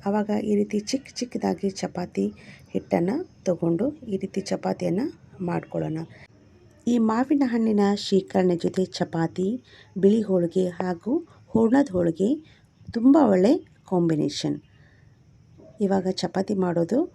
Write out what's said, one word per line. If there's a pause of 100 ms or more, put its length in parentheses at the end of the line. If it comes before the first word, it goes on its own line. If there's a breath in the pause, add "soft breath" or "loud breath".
ಆವಾಗ (140)
ಈ
ರೀತಿ
ಚಿಕ್ಕ
ಚಿಕ್ಕದಾಗಿ
ಚಪಾತಿ (440 loud breath)
ಹಿಟ್ಟನ್ನು (280)
ತಗೊಂಡು (120)
ಈ
ರೀತಿ
ಚಪಾತಿಯನ್ನು (380)
ಮಾಡ್ಕೊಳ್ಳೋಣ. (880 loud breath)
ಈ
ಮಾವಿನ
ಹಣ್ಣಿನ (140)
ಶೀಕರಣೆ
ಜೊತೆ
ಚಪಾತಿ, (480 soft breath)
ಬಿಳಿ
ಹೋಳಿಗೆ
ಹಾಗೂ (340 soft breath)
ಹೂರ್ಣದ
ಹೋಳಿಗೆ (640 loud breath)
ತುಂಬ
ಒಳ್ಳೆ (360)
ಕಾಂಬಿನೇಷನ್. (1200 soft breath)
ಇವಾಗ
ಚಪಾತಿ
ಮಾಡೋದು (140)